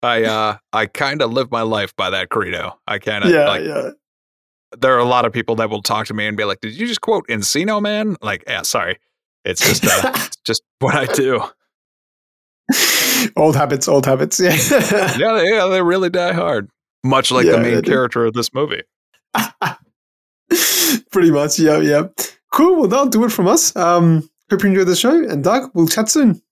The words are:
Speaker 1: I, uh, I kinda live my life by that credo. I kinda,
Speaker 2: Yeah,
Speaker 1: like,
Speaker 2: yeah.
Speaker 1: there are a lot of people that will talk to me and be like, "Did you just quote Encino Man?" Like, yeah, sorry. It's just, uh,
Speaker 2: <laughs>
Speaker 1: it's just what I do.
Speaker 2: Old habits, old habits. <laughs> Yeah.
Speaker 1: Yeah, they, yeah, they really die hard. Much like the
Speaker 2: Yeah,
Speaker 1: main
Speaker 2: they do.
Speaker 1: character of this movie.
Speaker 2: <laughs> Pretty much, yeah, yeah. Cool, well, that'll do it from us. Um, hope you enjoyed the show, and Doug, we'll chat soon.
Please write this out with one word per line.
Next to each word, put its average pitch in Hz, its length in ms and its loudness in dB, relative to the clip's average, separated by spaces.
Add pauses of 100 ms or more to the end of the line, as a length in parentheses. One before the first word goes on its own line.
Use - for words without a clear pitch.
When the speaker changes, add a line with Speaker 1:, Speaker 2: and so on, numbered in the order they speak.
Speaker 1:
I, 117 220 0
uh, 110 320 -2 (160)
I 110 140 -2
kinda 143 400 -4
live 123 240 -4
my 117 100 -4
life 110 340 -4
by 95 160 -4
that 92 200 -6
credo. 90 560 -6
I 104 120 -6
kinda, 107 320 -2
Speaker 2:
Yeah, 151 160 4
Speaker 1:
like, - 180 -2
Speaker 2:
yeah. 147 260 -6 (840)
Speaker 1:
there 131 180 2
are 123 40 4
a 120 60 2
lot 123 220 2
of 113 80 -2
people 117 220 -2
that 110 120 -2
will 104 140 -6
talk 110 240 -4
to 117 80 -10
me 107 120 -4
and 107 120 -6
be 107 60 -2
like, 98 160 -6
"Did 110 140 -12
you 202 120 -6
just 226 160 -6
quote 214 260 -2
Encino 160 540 -2
Man?" 208 400 -4
Like, 104 240 -6
yeah, 95 160 -6
sorry. 92 360 -4 (460)
It's 95 160 -4
just, - 240 0
uh, 98 280 2
Speaker 2:
<laughs> - 40 -12
Speaker 1:
it's - 200 -8 (100)
just - 160 -4 (160)
what 131 160 -2
I 143 100 0
do. 131 380 0 (1900)
Speaker 2:
Old 156 200 4
habits, 139 320 0
old 143 180 4
habits. 135 340 0
<laughs> - 0 -
Yeah. 180 160 2 (600)
Speaker 1:
Yeah, 226 160 2
they, 190 160 2
yeah, 208 160 2
they 190 160 2
really 180 260 2
die 175 240 -2
hard. 160 380 -2 (340)
Much 131 260 2
like 127 140 2
the 82 80 6
Speaker 2:
Yeah, - 100 4
Speaker 1:
main 117 120 2
Speaker 2:
they - 80 2
do. - 80 -2
Speaker 1:
character 123 340 0
of 113 80 0
this 117 220 -4
movie. 143 280 -4 (520)
Speaker 2:
<laughs> - 260 -4 (1500)
Pretty 170 180 4
much, 147 280 0
yeah, 151 200 4
yeah. 151 260 2 (480)
Cool, 339 280 4
well, 226 80 2
that'll 269 200 2
do 226 160 2
it 233 80 0
from 185 140 0
us. - 300 2
Um, 170 520 2 (220)
hope 196 120 0
you 202 80 2
enjoyed 190 180 2
the 180 80 2
show, 240 160 2 (100)
and 156 220 -4
Doug, 240 300 0
we'll 165 120 2
chat 220 220 0
soon. 254 260 4 (180)